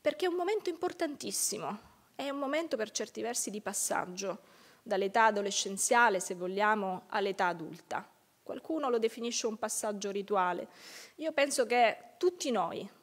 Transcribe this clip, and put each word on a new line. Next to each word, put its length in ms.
Perché 260
è 20
un 60
momento 340
importantissimo, 1080
è 120
un 100
momento 380
per 140
certi 320
versi 280
di 100
passaggio, 800
dall'età 440
adolescenziale, 920
se 160
vogliamo, 720
all'età 380
adulta. 600
Qualcuno 480
lo 80
definisce 480
un 100
passaggio 540
rituale. 580
Io 140
penso 340
che 320
tutti 320
noi 380